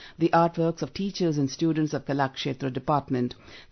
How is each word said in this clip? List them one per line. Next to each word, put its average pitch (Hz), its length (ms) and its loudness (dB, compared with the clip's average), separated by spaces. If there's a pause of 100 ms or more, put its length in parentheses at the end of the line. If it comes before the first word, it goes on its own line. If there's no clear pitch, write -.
(200)
the 165 120 2 (120)
artworks 165 380 0
of 151 120 -6
teachers 185 440 -2
and 135 120 2
students 156 440 0
of 135 120 -4
Kalakshetra 139 720 -2
department. 131 560 0 (360)